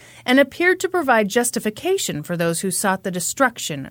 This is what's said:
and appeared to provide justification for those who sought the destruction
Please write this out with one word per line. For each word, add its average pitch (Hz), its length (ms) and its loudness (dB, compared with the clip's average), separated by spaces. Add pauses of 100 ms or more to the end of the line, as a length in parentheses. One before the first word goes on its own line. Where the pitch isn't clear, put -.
(240)
and 254 160 4
appeared 349 400 2
to 370 80 -2
provide 262 400 2
justification 240 920 -2
for 175 140 -6
those 170 260 0
who 190 80 -2
sought 190 320 0
the 196 80 -4
destruction 175 800 -4